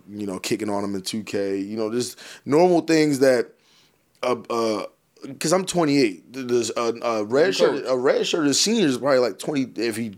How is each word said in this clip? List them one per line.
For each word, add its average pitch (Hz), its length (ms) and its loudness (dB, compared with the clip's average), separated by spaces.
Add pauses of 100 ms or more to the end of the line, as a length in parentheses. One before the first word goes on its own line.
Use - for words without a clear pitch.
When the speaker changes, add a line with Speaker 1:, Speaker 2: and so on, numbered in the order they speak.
Speaker 1:
you 104 180 -8
know, 95 120 -6
kicking 107 300 -4
on 101 160 -2
'em 101 100 -6
in 95 60 -6
two 107 220 -8
K. 98 340 -4
You 101 180 -6
know, 110 160 -4
just 123 260 -4 (280)
normal 165 360 4
things 151 380 2
that, 127 300 4 (720)
uh, 123 140 0 (120)
uh, 113 360 0 (540)
'cause 156 140 0
I'm 185 120 0
twenty-eight. 139 680 0
Th-, 127 140 -10
there's 117 300 0
a, 117 240 -2
a 113 220 -2
red 131 240 4
Speaker 2:
Coach. 190 100 -2
Speaker 1:
shirt, 147 300 2
a 131 100 0
red 170 300 2
shirt, 160 200 0
a 139 60 2
senior 208 340 2
is 127 100 0
probably, 131 220 2
like, 117 200 0
twenty, 139 360 -4
if 110 220 -2
he 113 200 -6